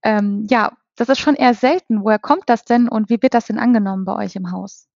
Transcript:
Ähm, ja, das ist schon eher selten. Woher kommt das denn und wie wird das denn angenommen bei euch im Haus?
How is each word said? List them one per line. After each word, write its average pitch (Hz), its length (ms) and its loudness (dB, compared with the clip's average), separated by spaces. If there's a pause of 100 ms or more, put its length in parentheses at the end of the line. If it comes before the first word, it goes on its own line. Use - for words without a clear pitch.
Ähm, 208 480 -2
ja, 226 260 0 (200)
das 233 140 -2
ist 262 100 2
schon 294 160 2
eher 247 180 4
selten. 247 500 0
Woher 214 140 2
kommt 359 300 -2
das 202 180 0
denn 240 220 2
und 220 240 -2
wie 233 100 0
wird 262 140 2
das 240 100 0
denn 214 140 -6
angenommen 202 460 0
bei 185 100 -6
euch 196 200 -8
im 180 160 -8
Haus? 185 460 -14